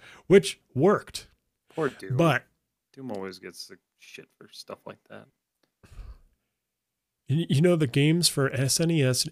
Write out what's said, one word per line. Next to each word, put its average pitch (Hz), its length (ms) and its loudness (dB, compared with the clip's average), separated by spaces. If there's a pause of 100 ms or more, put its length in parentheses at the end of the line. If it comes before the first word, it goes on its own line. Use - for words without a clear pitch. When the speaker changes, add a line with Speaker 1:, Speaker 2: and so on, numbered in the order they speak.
(260)
Speaker 1:
which - 340 4 (140)
worked. 165 540 0 (420)
Speaker 2:
Poor 151 200 -4
Doom. 123 280 -8
Speaker 1:
But 147 280 2 (480)
Speaker 2:
Doom 131 180 -12
always 95 260 -8
gets 95 300 -18
the 95 100 -20 (220)
shit - 280 -20 (120)
for 107 120 -20
stuff - 360 -18
like 110 220 -20
that. 107 180 -20 (2000)
Speaker 1:
You, 160 220 -2
you 139 120 2
know, 175 140 4
the 156 120 0
games 151 420 2
for 135 240 -2
S 131 260 -2
N 165 120 0
E 160 120 2
S, 127 280 0